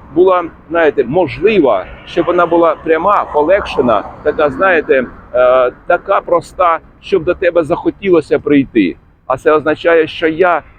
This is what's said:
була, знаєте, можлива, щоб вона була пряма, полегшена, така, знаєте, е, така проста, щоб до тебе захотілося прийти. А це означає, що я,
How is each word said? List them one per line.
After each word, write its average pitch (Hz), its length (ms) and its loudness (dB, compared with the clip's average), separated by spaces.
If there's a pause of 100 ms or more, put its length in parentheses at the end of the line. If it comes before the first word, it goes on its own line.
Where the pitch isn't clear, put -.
(140)
була, 180 300 2 (240)
знаєте, 151 360 0
можлива, 143 800 0 (200)
щоб 170 200 -4
вона 175 200 0
була 165 380 2
пряма, 160 400 0 (100)
полегшена, 151 720 0 (180)
така, 151 280 -2
знаєте, 143 560 0 (280)
е, 127 380 2 (140)
така 190 340 -2
проста, 165 580 -2 (220)
щоб 170 240 -4
до 175 100 -2
тебе 170 300 0
захотілося 165 760 -2
прийти. 120 580 0 (300)
А 131 100 -2
це 151 160 0
означає, 156 540 0
що 160 220 -4
я, 160 340 0 (160)